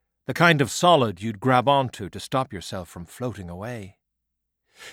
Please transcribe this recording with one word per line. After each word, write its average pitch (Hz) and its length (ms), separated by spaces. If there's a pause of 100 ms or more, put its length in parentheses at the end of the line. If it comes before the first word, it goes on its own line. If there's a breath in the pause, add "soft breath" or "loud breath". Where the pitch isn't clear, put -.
(260)
The 135 80
kind 165 280
of 117 100
solid 127 500
you'd 110 180
grab 123 280
onto 131 420
to 98 100
stop 131 340
yourself 92 360
from 87 160
floating 104 440
away. 98 480 (960 loud breath)